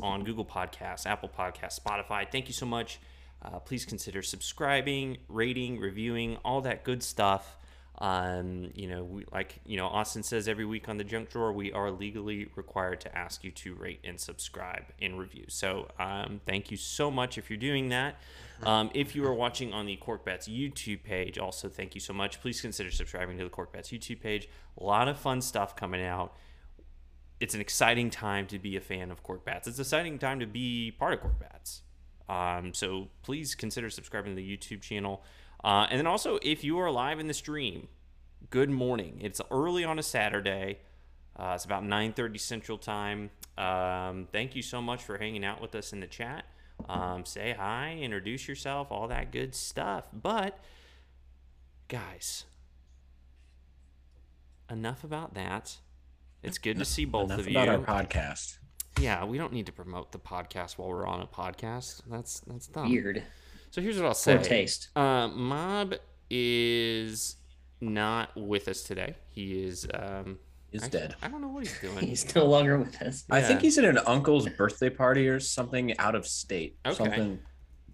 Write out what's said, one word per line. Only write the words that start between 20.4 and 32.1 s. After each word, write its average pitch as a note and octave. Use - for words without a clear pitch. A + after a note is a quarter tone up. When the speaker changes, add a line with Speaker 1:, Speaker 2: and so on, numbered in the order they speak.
Speaker 1:
YouTube A#2
page, F#2
also F#2+
thank F#2+
you G2
so -
much. G2
Please B2
consider G#2
subscribing F2+
to F#2
the F2+
Cork F2
Bats F2
YouTube A#2
page. G#2
A -
lot G#2+
of C#3
fun C3
stuff G#2+
coming F#2
out. F2+
It's A2+
an G#2
exciting A#2+
time G2+
to G2
be F#2+
a F#2
fan F#2
of F2
Cork F#2
Bats. -
It's A#2+
an C#3
exciting D#3
time C3+
to A#2+
be A#2+
part D#3
of -
Cork -
Bats. -